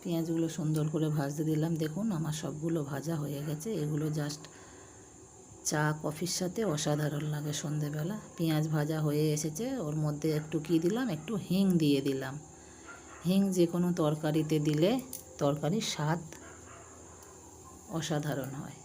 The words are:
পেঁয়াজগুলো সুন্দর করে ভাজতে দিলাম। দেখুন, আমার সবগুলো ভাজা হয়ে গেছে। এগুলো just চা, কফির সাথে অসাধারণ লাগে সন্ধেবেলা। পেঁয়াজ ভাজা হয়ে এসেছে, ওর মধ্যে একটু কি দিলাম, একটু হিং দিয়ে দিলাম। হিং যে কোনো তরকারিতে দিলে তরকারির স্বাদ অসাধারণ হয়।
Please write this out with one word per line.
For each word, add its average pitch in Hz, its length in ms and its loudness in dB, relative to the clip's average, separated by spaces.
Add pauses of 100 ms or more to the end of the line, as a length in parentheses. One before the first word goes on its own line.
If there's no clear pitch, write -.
পেঁয়াজগুলো 165 460 0
সুন্দর 156 400 0
করে 156 200 2
ভাজতে 147 340 0
দিলাম। 156 320 2
দেখুন, 160 360 -2
আমার 156 220 -2
সবগুলো 156 500 -2
ভাজা 139 320 -4
হয়ে 147 320 -4
গেছে। 151 260 -4
এগুলো 151 360 0
just 147 320 -2 (1200)
চা, 151 280 2 (100)
কফির 156 360 -4
সাথে 185 260 -2
অসাধারণ 151 600 0
লাগে 147 280 -2
সন্ধেবেলা। 151 680 -4 (180)
পেঁয়াজ 160 300 2
ভাজা 156 340 0
হয়ে 151 320 4
এসেছে, 160 440 -2
ওর 151 180 -2
মধ্যে 151 400 0
একটু 156 240 -2
কি 160 200 4
দিলাম, 220 300 2
একটু 180 260 -4
হিং 185 420 4
দিয়ে 143 240 6
দিলাম। 135 380 -2 (880)
হিং 190 260 4
যে 175 160 6
কোনো 175 260 2
তরকারিতে 156 680 4
দিলে 151 400 4 (380)
তরকারির 151 440 2
স্বাদ 156 380 0 (1700)
অসাধারণ 147 640 -2
হয়। - 320 -10